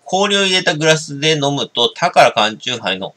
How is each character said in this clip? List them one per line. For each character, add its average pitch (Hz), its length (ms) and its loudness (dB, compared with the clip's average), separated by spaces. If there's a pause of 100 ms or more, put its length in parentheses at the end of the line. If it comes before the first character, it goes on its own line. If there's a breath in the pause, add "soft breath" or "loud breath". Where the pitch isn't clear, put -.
氷 202 320 0
を 196 80 2
入 190 80 0
れ 185 100 0
た 160 140 0
グ 151 100 -2
ラ 156 100 6
ス 147 240 -8
で 156 120 0
飲 143 220 0
む - 140 -4
と、 117 200 0
タ - 220 -2
カ 123 140 6
ラ 120 80 4
缶 107 260 0
チ - 120 -8
ュ 123 60 -6
ー 113 40 -10
ハ 98 120 -4
イ 95 60 -4
の 90 180 -10